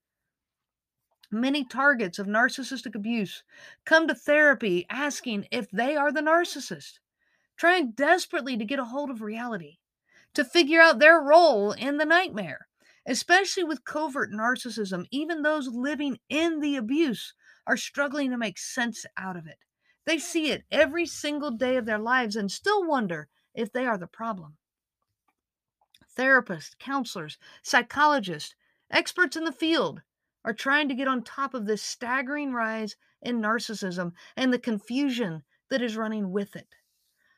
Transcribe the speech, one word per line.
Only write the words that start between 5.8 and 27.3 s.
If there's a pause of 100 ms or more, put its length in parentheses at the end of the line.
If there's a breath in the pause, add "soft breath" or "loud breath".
are
the
narcissist, (580)
trying
desperately
to
get
a
hold
of
reality, (560 soft breath)
to
figure
out
their
role
in
the
nightmare. (380 soft breath)
Especially
with
covert
narcissism,
even
those
living (120)
in
the
abuse (320 soft breath)
are
struggling
to
make
sense (140)
out
of
it. (480)
They
see
it
every
single
day
of
their
lives
and
still
wonder (260)
if
they
are
the
problem. (1600)
Therapists,
counselors, (260 loud breath)